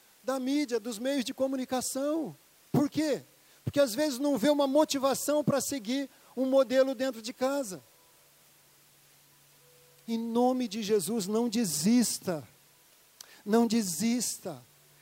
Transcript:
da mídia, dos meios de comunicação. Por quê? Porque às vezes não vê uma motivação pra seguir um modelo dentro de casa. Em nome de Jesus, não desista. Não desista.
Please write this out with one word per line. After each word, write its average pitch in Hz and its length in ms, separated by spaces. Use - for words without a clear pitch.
da 262 160
mídia, 254 400
dos 208 200
meios 262 260
de 262 80
comunicação. 262 1040
Por 277 180
quê? 269 340
Porque - 160
às 240 160
vezes 277 240
não 285 180
vê 240 120
uma 285 180
motivação 277 760
pra 277 160
seguir 262 500
um 262 80
modelo 262 480
dentro 233 280
de 214 120
casa. 254 500
Em 226 100
nome 240 500
de 208 160
Jesus, 196 440
não 226 220
desista. 190 1000
Não 226 200
desista. 202 960